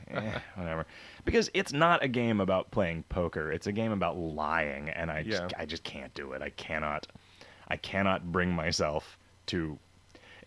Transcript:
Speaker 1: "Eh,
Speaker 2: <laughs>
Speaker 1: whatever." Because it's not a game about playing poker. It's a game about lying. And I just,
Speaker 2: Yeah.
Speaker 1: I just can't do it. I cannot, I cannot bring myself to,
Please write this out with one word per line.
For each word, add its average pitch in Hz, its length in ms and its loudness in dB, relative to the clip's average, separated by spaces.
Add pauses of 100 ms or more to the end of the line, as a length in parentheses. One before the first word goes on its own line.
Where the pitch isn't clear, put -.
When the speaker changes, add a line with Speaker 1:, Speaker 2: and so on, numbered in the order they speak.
(100)
Speaker 1:
"Eh, - 360 -4
Speaker 2:
<laughs> - 100 -18
Speaker 1:
whatever." 80 280 -4 (400)
Because 226 300 4
it's 190 180 0
not 160 320 6
a 139 40 2
game 117 340 4
about 92 300 2
playing 82 360 0
poker. 82 440 0
It's 85 160 -2
a 104 40 0
game 113 200 0
about 87 260 0
lying. 76 720 0
And 82 200 -4
I 78 120 -2
just, 98 200 0
Speaker 2:
Yeah. 90 60 -4 (100)
Speaker 1:
I 85 60 -6
just 80 200 -8
can't 67 280 -10
do 69 200 -8
it. 67 100 -8
I 73 80 -6
cannot, 76 560 -4 (640)
I 80 100 0
cannot 95 540 2
bring 90 200 4
myself 80 640 0 (300)
to, 80 320 -2 (680)